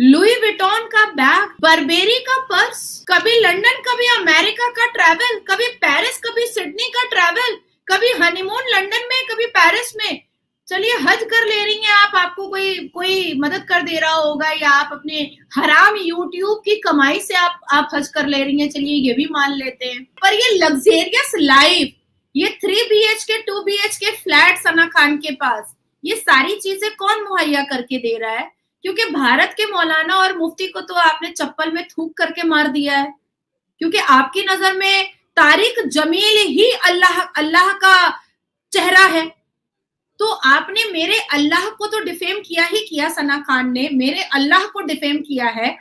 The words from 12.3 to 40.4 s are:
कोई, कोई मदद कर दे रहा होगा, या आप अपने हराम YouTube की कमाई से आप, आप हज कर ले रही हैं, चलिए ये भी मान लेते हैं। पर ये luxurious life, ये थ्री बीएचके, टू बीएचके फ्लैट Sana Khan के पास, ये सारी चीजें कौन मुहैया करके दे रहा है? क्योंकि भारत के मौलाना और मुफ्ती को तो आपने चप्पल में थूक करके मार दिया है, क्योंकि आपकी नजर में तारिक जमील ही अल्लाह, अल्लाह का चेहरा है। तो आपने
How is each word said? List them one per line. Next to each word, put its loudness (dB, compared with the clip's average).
कोई, -4
कोई -4
मदद -4
कर 2
दे -4
रहा 0
होगा, 0
या 0
आप 2
अपने -8
हराम 4
YouTube -4
की 0
कमाई 0
से -4
आप, 0
आप 0
हज -4
कर -4
ले -2
रही -2
हैं, -2
चलिए -4
ये 0
भी -2
मान 0
लेते -8
हैं। -10
पर 0
ये 2
luxurious 2
life, 4
ये 0
थ्री -2
बीएचके, 0
टू -6
बीएचके -2
फ्लैट 2
Sana 0
Khan 2
के -8
पास, -6
ये -4
सारी 2
चीजें -6
कौन -2
मुहैया -2
करके -6
दे -4
रहा -6
है? -8
क्योंकि -2
भारत 0
के 0
मौलाना -2
और 0
मुफ्ती -6
को -12
तो -12
आपने 0
चप्पल -6
में -6
थूक -10
करके -2
मार 2
दिया -2
है, -2
क्योंकि -2
आपकी 2
नजर 0
में 0
तारिक 4
जमील 2
ही 4
अल्लाह, 2
अल्लाह 0
का 4
चेहरा 4
है। 0
तो 0
आपने 0